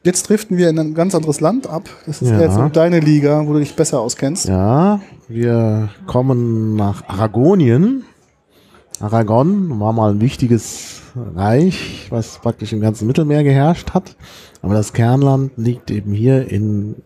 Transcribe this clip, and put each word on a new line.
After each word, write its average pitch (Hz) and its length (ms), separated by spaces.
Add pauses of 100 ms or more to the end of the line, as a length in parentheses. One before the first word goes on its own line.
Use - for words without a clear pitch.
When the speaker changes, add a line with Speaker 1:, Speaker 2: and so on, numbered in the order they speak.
Speaker 1:
Jetzt 180 220
driften 202 300
wir 175 120
in 160 100
ein 156 160
ganz 180 200
anderes 156 240
Land 190 300
ab. 165 140 (220)
Das 151 160
ist 123 80
Speaker 2:
Ja. 110 120
Speaker 1:
eher 160 100
so 151 160
deine 165 320
Liga, 151 480
wo 147 60
du 151 60
dich 147 140
besser 156 280
auskennst. 135 480
Speaker 2:
Ja, 135 500 (300)
wir 113 580 (200)
kommen 117 680
nach 101 320
Aragonien. 131 960 (960)
Aragon 120 800
war 110 140
mal 110 180
ein 101 80
wichtiges - 800 (340)
Reich, 123 720
was 113 300
praktisch 113 340
im 107 80
ganzen 110 260
Mittelmeer 147 380
geherrscht 139 480
hat. - 240 (440)
Aber 95 120
das 107 180
Kernland 135 640
liegt 120 340
eben 104 220
hier 123 400
in 104 440 (100)